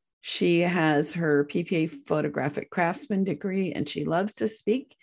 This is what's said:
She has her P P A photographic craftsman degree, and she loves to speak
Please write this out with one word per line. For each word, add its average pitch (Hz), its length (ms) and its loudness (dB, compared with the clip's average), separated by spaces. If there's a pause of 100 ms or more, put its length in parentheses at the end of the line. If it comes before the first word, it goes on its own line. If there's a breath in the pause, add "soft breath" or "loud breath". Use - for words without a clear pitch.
(200)
She 175 400 2
has 160 540 2
her 151 300 2
P 165 200 -2
P 180 120 -2
A 160 100 2
photographic 147 840 -2
craftsman 185 540 -2
degree, 185 480 -2
and - 160 -4
she - 160 -4
loves 170 300 0
to 220 140 -2
speak - 540 -4